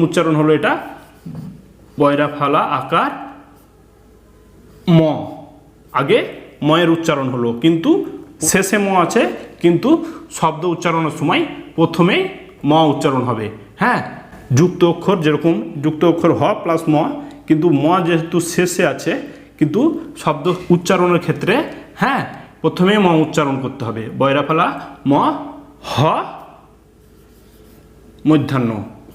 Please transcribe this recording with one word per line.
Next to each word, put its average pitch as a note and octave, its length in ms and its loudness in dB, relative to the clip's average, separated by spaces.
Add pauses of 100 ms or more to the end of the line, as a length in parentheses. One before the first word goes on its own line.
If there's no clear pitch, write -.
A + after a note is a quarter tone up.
উচ্চারণ D#3+ 340 0
হলো D#3 180 4
এটা? A#3+ 140 0 (1300)
বয়রা C#3+ 360 2
ফালা D3 260 0 (180)
আকার G#3 300 -2 (1900)
ম, - 20 8 (1000)
আগে E3 180 2 (500)
ময়ের E3 280 4
উচ্চারণ C#3+ 380 -2
হলো, A#2+ 140 -2 (140)
কিন্তু E3 280 2 (600)
শেষে G3 260 2 (100)
ম - 20 -2 (160)
আছে, A3+ 180 2 (400)
কিন্তু F3 280 4 (480)
শব্দ D#3 240 -2 (120)
উচ্চারণের E3 460 -2
সময় G3+ 220 0 (340)
প্রথমেই F3+ 460 2 (480)
ম - 20 6 (200)
উচ্চারণ C#3 360 0
হবে। A2 180 -4 (360)
হ্যাঁ, A3+ 180 0 (580)
যুক্ত F3 220 2 (120)
অক্ষর, F#3+ 320 -2
যেরকম D#3 300 2 (300)
যুক্ত D#3 180 -2 (100)
অক্ষর E3+ 280 2
হ - 20 2 (200)
প্লাস E3 200 -2 (100)
ম, D3+ 40 4 (520)
কিন্তু D#3 180 2 (180)
ম - 20 2 (200)
যেহেতু E3 300 0 (160)
শেষে F3+ 300 0 (100)
আছে, D#3+ 200 -4 (460)
কিন্তু D#3 220 0 (420)
শব্দ D3 240 -2 (280)
উচ্চারণের F3 500 2
ক্ষেত্রে, D#3+ 300 -2 (480)
হ্যাঁ, B3 200 -2 (400)
প্রথমেই F#3 440 2
ম - 20 6 (160)
উচ্চারণ C#3+ 400 0
করতে - 240 -8
হবে। A2 140 -8 (180)
বয়রা C#3 280 2
ফালা D#3+ 180 2 (440)
ম, - 20 6 (800)
হ - 40 -4 (2250)
মধ্যাহ্ন, C3 400 2 (440)